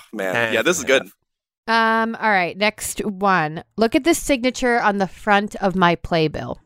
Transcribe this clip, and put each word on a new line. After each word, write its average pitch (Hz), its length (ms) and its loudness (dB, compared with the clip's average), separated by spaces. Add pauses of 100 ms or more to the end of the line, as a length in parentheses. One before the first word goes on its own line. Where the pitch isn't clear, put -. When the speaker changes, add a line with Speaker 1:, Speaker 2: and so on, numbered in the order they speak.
(120)
Speaker 1:
man. 95 220 -4
Speaker 2:
Half 117 200 0
Speaker 1:
Yeah, 110 80 2
this 170 160 0
is 151 60 -8
Speaker 2:
and - 40 -2
Speaker 1:
good. 131 140 4
Speaker 2:
half. 92 100 -20 (560)
Speaker 3:
Um, 226 520 0
all 220 100 0
right, 185 260 0
next 202 480 -4
one. 185 600 0 (120)
Look 226 180 2
at 311 100 0
this 330 140 4
signature 247 640 0
on 202 180 0
the 190 100 0
front 202 480 -2
of 190 180 -2
my 175 220 2
playbill. 151 680 -2